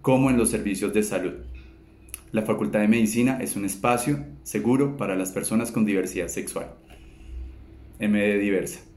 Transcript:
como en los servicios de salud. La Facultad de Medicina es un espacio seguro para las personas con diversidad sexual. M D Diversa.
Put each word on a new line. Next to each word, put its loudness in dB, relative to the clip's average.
como 4
en 4
los 2
servicios -2
de 4
salud. -2
La 2
Facultad 0
de 4
Medicina 4
es -6
un -4
espacio 0
seguro 0
para -2
las -2
personas -2
con 2
diversidad 0
sexual. -8
M 4
D 4
Diversa. 0